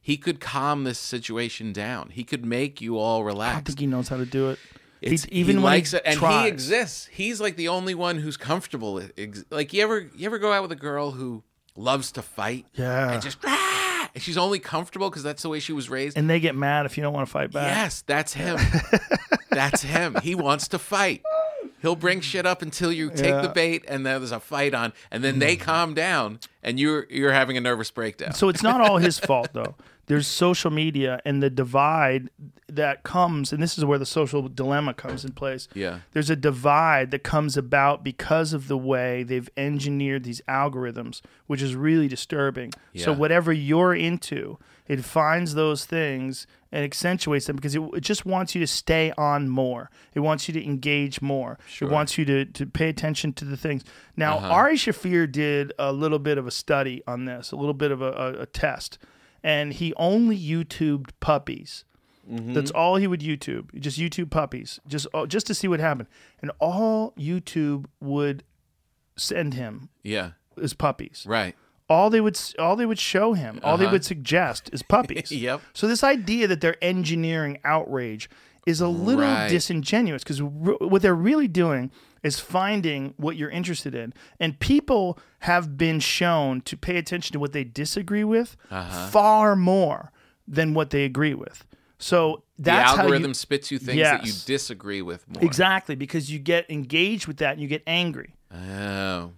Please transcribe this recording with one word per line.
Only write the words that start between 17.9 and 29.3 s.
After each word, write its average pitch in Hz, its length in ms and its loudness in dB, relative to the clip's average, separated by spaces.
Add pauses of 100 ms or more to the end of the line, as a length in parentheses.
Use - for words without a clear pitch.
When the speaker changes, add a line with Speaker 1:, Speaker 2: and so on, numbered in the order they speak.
Speaker 1:
that's - 260 0
him. 165 240 -4 (480)
Speaker 2:
<laughs> - 460 -2
Speaker 1:
That's 139 300 2
him. 165 400 -2
He 175 140 -4
wants 147 340 0
to 185 100 -4
fight. 196 440 -2 (580)
He'll 165 140 2
bring 180 260 0
shit 170 240 -4
up 180 160 0
until 170 300 -2
you 156 180 -4
take - 260 2
the 139 80 0
Speaker 2:
Yeah. - 100 0
Speaker 1:
bait, 165 340 0
and 135 180 -4
then 131 140 0
there's 127 120 -6
a 117 80 -4
fight 143 340 0
on, 117 200 -2 (180)
and 117 120 -4
then 135 160 2
they 151 160 4
Speaker 2:
Mm. 170 60 -10
Speaker 1:
calm 160 320 0
down, 147 460 0 (240)
and 120 160 -2
you're, 151 300 2
you're 135 240 2
having 131 240 4
a 123 40 0
nervous 120 300 -2
breakdown. 113 420 -6
Speaker 2:
So 196 160 4
it's 170 140 0
not 240 180 6
all 208 160 8
his 170 220 4
Speaker 1:
<laughs> 196 80 -2
Speaker 2:
fault, 123 260 2